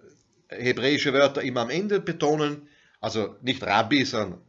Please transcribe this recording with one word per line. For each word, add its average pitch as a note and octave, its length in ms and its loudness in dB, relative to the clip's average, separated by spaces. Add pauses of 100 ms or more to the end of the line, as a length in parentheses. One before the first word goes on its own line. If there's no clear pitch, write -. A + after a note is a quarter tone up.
(500)
hebräische B2 640 0
Wörter C#3 280 4
immer B2 200 -2
am A#2 80 -2
Ende G3 300 -2
betonen, D3+ 680 -2 (340)
also A2 400 -4
nicht C3 220 -4
Rabbi, A2 420 2
sondern G2 440 -4